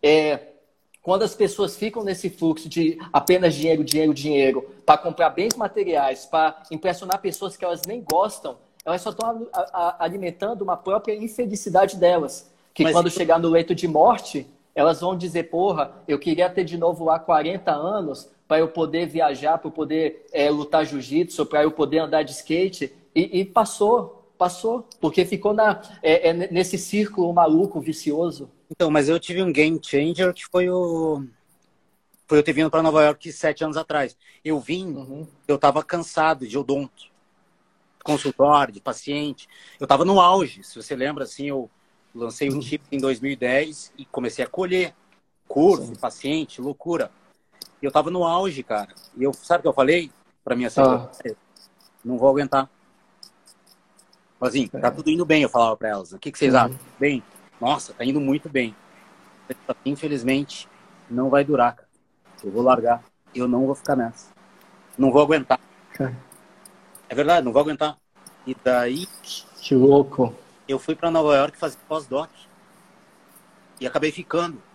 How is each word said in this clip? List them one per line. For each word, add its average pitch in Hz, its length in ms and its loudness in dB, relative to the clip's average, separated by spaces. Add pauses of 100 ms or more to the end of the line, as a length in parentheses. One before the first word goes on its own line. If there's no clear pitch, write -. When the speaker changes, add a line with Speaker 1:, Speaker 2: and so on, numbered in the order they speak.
Speaker 1:
é, 151 380 4 (600)
quando 190 220 0
as - 120 -4
pessoas 202 400 0
ficam 220 260 -6
nesse 190 280 -6
fluxo 160 400 -2
de 160 280 -2 (140)
apenas 180 440 4
dinheiro, 151 280 0
dinheiro, 151 300 2
dinheiro, 135 480 0 (240)
pra 151 120 6
comprar 160 340 0
bens 208 260 -2
materiais, 170 680 -2
pra 160 460 0
impressionar 180 480 -4
pessoas 185 380 -8
que - 80 -8
elas 175 200 -4
nem 226 160 -10
gostam, 175 560 -2 (280)
elas 175 160 -4
só 214 100 -8
tão 226 400 -6
a-, 190 80 -4 (140)
a-, 175 260 -2
alimentando 185 600 -6
uma 185 160 -4
própria 214 360 -4
infelicidade 202 840 0
delas. 170 520 0 (240)
Que 156 100 2
Speaker 2:
Mas 156 100 4
Speaker 1:
quando 170 160 4
Speaker 2:
isso - 80 -6
Speaker 1:
chegar 165 200 4
no 170 120 0
leito 165 260 2
de 175 100 -6
morte, 165 640 2 (280)
elas 160 260 2
vão 185 160 -4
dizer, 170 320 -4
"Porra, 165 420 -2 (160)
eu 147 100 -2
queria 175 320 0
ter 180 140 -2
de 170 140 -6
novo 165 260 0
lá 160 160 2
quarenta 170 520 0
anos 156 580 -4 (180)
pra 160 120 4
eu 165 100 4
poder 160 380 -2
viajar, 147 500 0
pra 160 100 -8
eu 151 60 -10
poder, 156 580 -4
é, 147 180 2
lutar 147 360 0
jiu-jitsu, 143 600 -2
pra 151 180 2
eu 156 80 2
poder 156 280 -2
andar 156 240 0
de 139 80 -8
skate." 170 640 -4 (200)
E, 185 280 0
e 190 40 -2
passou, 214 800 0 (140)
passou. 220 500 -2 (140)
Porque 175 240 2
ficou 208 280 -2
na, 214 280 2 (200)
é, 165 280 4
é, 165 40 2
ne-, 175 160 -4
nesse 180 280 0
círculo 196 560 -2
maluco, 165 480 4
vicioso. 147 680 -4 (220)
Speaker 2:
Então, 160 180 0
mas 147 200 2
eu 165 100 2
tive 180 240 -6
um 180 80 0
game 156 320 2
changer 170 500 0
que - 120 -14
foi 180 240 0
o, 165 560 -2 (1040)
foi 151 100 4
eu 147 60 6
ter 156 100 0
vindo 156 160 2
pra 160 140 2
Nova 156 200 6
York 151 300 0
sete 156 320 -4
anos 156 100 -6
atrás. 151 400 -4 (300)
Eu 156 140 -2
vim, 170 340 -6
Speaker 1:
Uhum. 135 340 -14 (200)
Speaker 2:
eu 143 100 2
tava 151 260 4
cansado 156 640 -2
de 110 100 -6
odonto, 139 480 -4 (1000)
consultório, 143 680 2
de 98 60 -18
paciente. 143 720 -8 (300)
Eu 139 80 -8
tava 151 180 4
no 196 160 6
auge, 175 420 4
se - 180 -18
você 135 140 -10
lembra, 139 280 -4
assim, 139 240 -10
eu 135 220 -6 (440)
lancei 120 360 -6
o 135 40 -2
Speaker 1:
Uhum. 139 60 -4
Speaker 2:
Tip 139 220 -8 (100)
em 143 60 -4
dois 135 220 -2
mil 139 120 -4
e 135 40 -6
dez 139 600 -4
e 139 80 -20
comecei 123 380 -6
a 120 40 -6
colher 180 460 -2 (540)
curso, 147 400 4
Speaker 1:
Sim. 113 80 -14
Speaker 2:
paciente, 139 640 -6
loucura. 139 500 -6 (720)
E 143 40 -8
eu 139 60 -2
tava 151 180 2
no 180 140 -2
auge, 170 400 0
cara. 104 260 -4 (260)
E 127 80 -4
eu, 135 100 0
sabe - 260 0
o - 40 -4
que 160 40 2
eu 139 60 2
falei 147 380 2 (320)
pra 123 120 -2
minha 123 120 -4
Speaker 1:
Ah. 113 40 -6
Speaker 2:
secretária? 123 640 0 (680)
"Não 123 140 -6
vou 131 120 4
aguentar." 135 400 0 (1700)
Assim, 123 260 -2
"Tá 123 200 -2
Speaker 1:
É. 120 40 2
Speaker 2:
tudo - 180 -4
indo 165 160 0
bem", 156 180 4
eu 131 60 0
falava 113 260 2
pra 110 140 -6
elas. 98 240 -8
"O 98 60 -18
que 143 120 -12
que - 60 -18
vocês 131 160 2
Speaker 1:
Uhum. 127 60 8
Speaker 2:
acham? 123 200 0 (200)
Bem?" 135 240 0 (360)
"Nossa, 139 340 -2
tá 117 120 -8
indo 135 160 -2
muito 139 280 -2
bem." 123 260 -4 (1120)
"Infelizmente, 139 840 -4 (420)
não 127 200 -2
vai 143 140 4
durar, 127 320 2
cara. - 140 -20 (540)
Eu 101 80 -8
vou 113 120 0
largar. 120 400 4 (320)
Eu 123 120 -2
não 127 180 2
vou 135 100 -2
ficar - 200 -2
nessa. 117 340 -6 (680)
Não 131 140 4
vou 143 100 6
aguentar." 143 380 2 (400)
Speaker 1:
É. 135 140 -4 (960)
Speaker 2:
É 123 60 -8
verdade, 147 300 2
não 123 60 -4
vou 131 100 4
aguentar. 151 360 -4 (500)
E 127 160 -6
daí 127 440 0 (540)
Speaker 1:
Que - 140 0
louco. 135 580 6 (340)
Speaker 2:
eu 135 120 -4
fui 156 160 -4
pra 165 160 -2
Nova 151 240 4
York 143 220 2
fazer 156 200 -8 (100)
pós-doc. 147 420 -6 (1500)
E 127 60 -6
acabei 151 240 -2
ficando. 165 500 -6 (140)